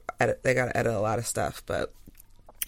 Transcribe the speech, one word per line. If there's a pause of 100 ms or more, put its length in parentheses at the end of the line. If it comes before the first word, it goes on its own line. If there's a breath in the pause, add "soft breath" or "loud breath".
(180)
edit,
they
gotta
edit
a
lot
of
stuff.
But (760)